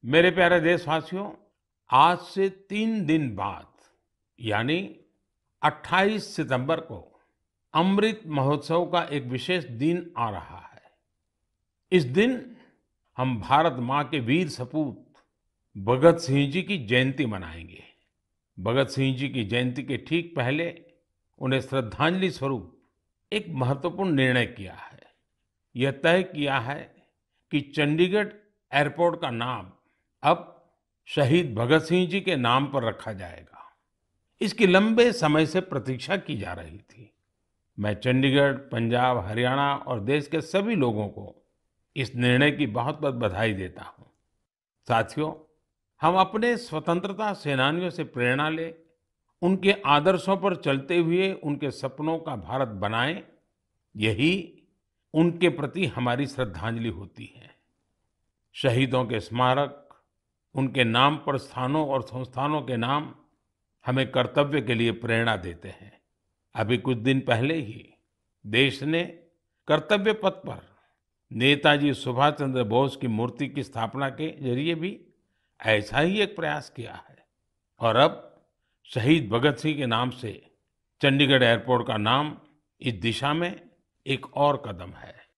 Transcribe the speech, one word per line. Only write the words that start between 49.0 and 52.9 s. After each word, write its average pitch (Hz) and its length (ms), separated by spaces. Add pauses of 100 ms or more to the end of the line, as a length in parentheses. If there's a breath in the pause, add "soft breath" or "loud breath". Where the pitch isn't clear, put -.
उनके 190 300 (140)
आदर्शों 170 520
पर 180 180
चलते 139 420
हुए 180 360
उनके 147 380
सपनों 156 480
का 156 160
भारत 117 320
बनाएं, 113 560 (720)